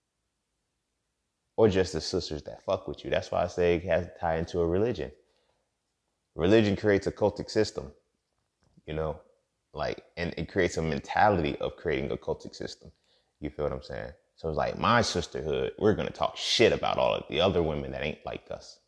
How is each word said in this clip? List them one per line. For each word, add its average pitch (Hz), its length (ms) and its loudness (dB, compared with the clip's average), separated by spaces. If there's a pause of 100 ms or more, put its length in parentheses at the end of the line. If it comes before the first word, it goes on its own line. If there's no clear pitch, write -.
(1600)
Or 107 140 8
just 92 240 4
the 78 80 -4
sisters 80 420 -4
that - 200 -16
fuck - 240 -4
with - 180 -10
you? 69 60 -8
That's - 200 0
why 87 120 0
I 90 40 0
say 87 280 2
it 85 80 -2
has 87 240 0
to - 120 -18
tie 82 180 0
into 87 220 -4
a 85 80 2
religion. 90 440 -2 (1200)
Religion 101 420 4
creates 98 300 2
a - 60 -2
cultic - 380 -2
system, 73 420 -2 (960)
you 78 80 -6
know, 78 260 -4 (500)
like, 69 320 -6 (140)
and 85 180 -4
it 82 160 -6
creates 87 260 0
a 82 40 -2
mentality 80 800 2
of - 160 -6
creating 69 340 -4
a 62 60 -4
cultic - 380 -8
system. - 360 -14 (480)
You 73 120 -8
feel 73 140 -4
what 67 80 -2
I'm 65 100 -8
saying? 58 280 -10 (240)
So 82 140 -8
it's 76 80 -4
like, 60 220 -2
my 113 220 4
sisterhood, 71 760 -4
we're 104 160 4
gonna 73 160 -4
talk - 260 -2
shit - 380 4
about 50 240 0
all 60 160 4
of 50 160 -4
the 71 100 0
other 87 220 4
women 73 300 -2
that 65 120 -6
ain't 76 220 -6
like - 240 -10
us. - 380 -14